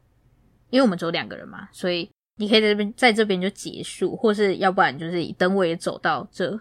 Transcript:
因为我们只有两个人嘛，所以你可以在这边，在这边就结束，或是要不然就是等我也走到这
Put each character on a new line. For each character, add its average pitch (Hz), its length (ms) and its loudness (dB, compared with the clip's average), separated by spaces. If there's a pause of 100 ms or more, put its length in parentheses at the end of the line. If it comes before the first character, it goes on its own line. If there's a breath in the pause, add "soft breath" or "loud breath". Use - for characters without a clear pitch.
(680)
因 254 100 4
为 277 40 6
我 254 40 6
们 175 120 2
只 170 80 -4
有 165 40 -2
两 151 160 -4
个 - 80 -12
人 - 140 -14
嘛， - 240 -18
所 - 180 -4
以 175 200 -4 (260)
你 208 120 -4
可 220 80 4
以 220 40 6
在 214 80 2
这 208 60 4
边， 208 200 -4
在 247 180 4
这 220 120 2
边 190 160 0
就 185 80 0
结 - 340 -10
束， - 320 -4
或 208 200 2
是 202 220 0
要 190 140 2
不 185 120 2
然 143 140 2
就 165 140 -8
是 175 220 -2
等 185 220 2
我 196 100 2
也 165 100 0
走 - 240 -6
到 151 320 -2
这 190 300 -4